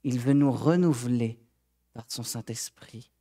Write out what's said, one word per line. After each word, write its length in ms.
Il 160
veut 140
nous 180
renouveler 880
par 160
son 140
Saint-Esprit. 960